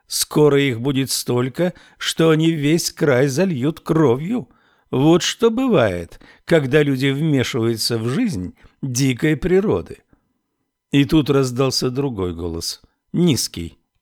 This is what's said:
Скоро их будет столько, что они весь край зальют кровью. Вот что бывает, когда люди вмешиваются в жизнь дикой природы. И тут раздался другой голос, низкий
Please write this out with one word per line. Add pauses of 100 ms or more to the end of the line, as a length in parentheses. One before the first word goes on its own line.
Скоро
их
будет
столько, (260)
что
они
весь
край
зальют
кровью. (400)
Вот
что
бывает, (260)
когда
люди
вмешиваются
в
жизнь (260)
дикой
природы. (920)
И
тут
раздался
другой
голос, (320)
низкий (240)